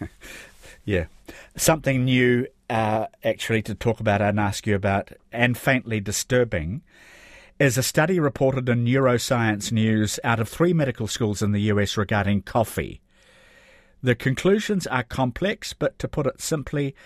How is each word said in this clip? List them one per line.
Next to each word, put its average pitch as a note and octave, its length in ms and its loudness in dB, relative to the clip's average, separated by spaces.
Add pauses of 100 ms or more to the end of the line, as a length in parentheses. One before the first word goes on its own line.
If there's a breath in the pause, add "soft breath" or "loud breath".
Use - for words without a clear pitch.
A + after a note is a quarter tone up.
(840 loud breath)
Yeah. F2+ 200 0 (500 loud breath)
Something C#3 480 2
new, B2+ 420 4 (240)
uh, A2 360 0 (180)
actually, A2 380 -2
to A2 120 -8
talk A2+ 280 -2
about G#2 200 2
and G#2 160 2
ask G#2 300 -2
you G#2 80 2
about, G2 380 -2 (180)
and A#2+ 260 0
faintly A#2 440 0
disturbing, G#2+ 800 -2 (760 soft breath)
is C3 200 4
a C3 60 0
study E3+ 360 0
reported C3 480 0
in A#2+ 160 2
Neuroscience A#2+ 880 2
News A2 540 2
out A2+ 160 2
of A2 80 -2
three F3 240 2
medical C3 340 0
schools G#2 340 -2
in G#2 120 0
the G2+ 80 0
U G#2 180 2
S G2+ 160 -2
regarding G2+ 460 0
coffee. - 580 -4 (1000 soft breath)
The B2 120 2
conclusions F#3+ 720 0
are B2+ 160 -2
complex, - 680 -4
but - 280 -4
to - 100 -6
put C#3+ 180 -4
it - 140 -4
simply, C#3+ 520 -4 (120)